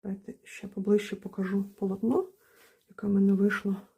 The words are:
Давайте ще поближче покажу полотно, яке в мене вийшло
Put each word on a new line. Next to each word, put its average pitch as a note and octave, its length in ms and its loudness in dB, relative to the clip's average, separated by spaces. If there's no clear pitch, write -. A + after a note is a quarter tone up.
Давайте G3 320 -10
ще - 240 -16
поближче G3+ 480 0
покажу G3 480 -4
полотно, A3 640 -2
яке - 180 -10
в G#3 40 0
мене G3 220 6
вийшло G3 440 2